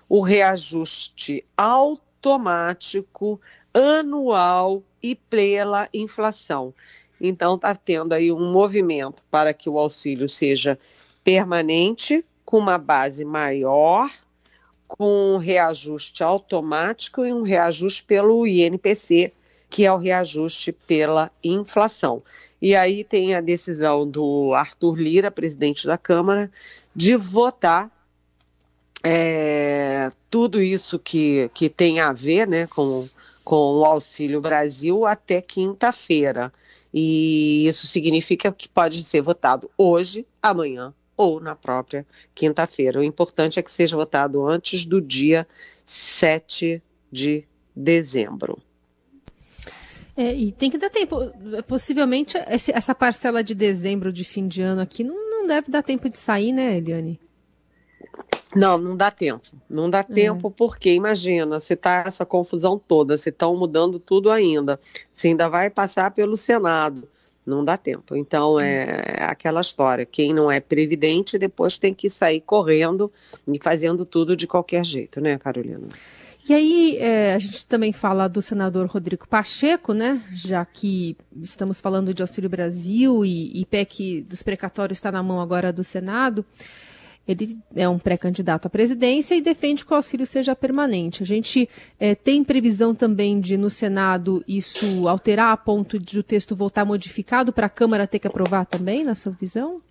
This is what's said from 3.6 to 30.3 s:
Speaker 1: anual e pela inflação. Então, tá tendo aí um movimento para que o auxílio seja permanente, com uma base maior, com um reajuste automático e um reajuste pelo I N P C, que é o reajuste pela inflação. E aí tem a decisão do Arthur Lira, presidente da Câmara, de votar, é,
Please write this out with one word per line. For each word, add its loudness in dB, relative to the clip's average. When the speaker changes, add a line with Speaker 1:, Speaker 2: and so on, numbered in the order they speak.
Speaker 1:
anual 2
e -4
pela 0
inflação. -4
Então, 0
tá 0
tendo -2
aí 2
um -2
movimento 0
para 2
que -8
o -2
auxílio -2
seja 0
permanente, 2
com 2
uma 2
base 0
maior, 2
com 2
um 2
reajuste -2
automático -2
e -2
um -4
reajuste 0
pelo 4
I 4
N 2
P 2
C, 2
que 2
é 6
o 2
reajuste -2
pela 0
inflação. 0
E 4
aí 2
tem 2
a 0
decisão 0
do 0
Arthur 0
Lira, 2
presidente -4
da 0
Câmara, 0
de 4
votar, 0
é, 0